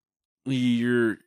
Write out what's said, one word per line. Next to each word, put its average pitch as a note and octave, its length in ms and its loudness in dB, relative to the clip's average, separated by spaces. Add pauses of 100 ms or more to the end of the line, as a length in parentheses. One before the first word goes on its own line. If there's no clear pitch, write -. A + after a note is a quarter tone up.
(460)
"You're, A#2+ 800 0